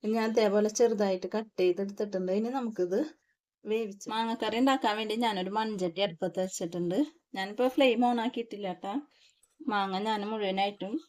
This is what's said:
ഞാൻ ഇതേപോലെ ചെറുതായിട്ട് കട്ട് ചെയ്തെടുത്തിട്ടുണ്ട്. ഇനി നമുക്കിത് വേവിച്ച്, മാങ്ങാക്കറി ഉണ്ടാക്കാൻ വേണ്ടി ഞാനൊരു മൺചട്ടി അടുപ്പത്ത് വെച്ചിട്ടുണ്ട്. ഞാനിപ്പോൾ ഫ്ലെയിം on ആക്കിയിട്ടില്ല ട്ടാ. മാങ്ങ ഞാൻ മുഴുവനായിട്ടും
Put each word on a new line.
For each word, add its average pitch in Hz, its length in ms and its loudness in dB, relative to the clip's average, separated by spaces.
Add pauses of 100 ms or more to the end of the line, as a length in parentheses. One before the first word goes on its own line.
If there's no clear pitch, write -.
(140)
ഞാൻ 226 180 2
ഇതേപോലെ 214 360 4 (100)
ചെറുതായിട്ട് 202 560 2
കട്ട് 220 260 -4
ചെയ്തെടുത്തിട്ടുണ്ട്. 190 760 0
ഇനി 226 180 0
നമുക്കിത് 208 400 -2 (760)
വേവിച്ച്, 214 420 -4
മാങ്ങാക്കറി 226 500 -2
ഉണ്ടാക്കാൻ 262 360 4
വേണ്ടി 214 240 -2
ഞാനൊരു 190 360 0
മൺചട്ടി 190 480 -2
അടുപ്പത്ത് 180 360 -4
വെച്ചിട്ടുണ്ട്. 175 540 -2 (400)
ഞാനിപ്പോൾ 208 400 -2
ഫ്ലെയിം 247 320 4
on 240 160 2
ആക്കിയിട്ടില്ല 214 560 -6
ട്ടാ. 196 120 -8 (760)
മാങ്ങ 196 380 0
ഞാൻ 214 220 0
മുഴുവനായിട്ടും 202 640 -2 (160)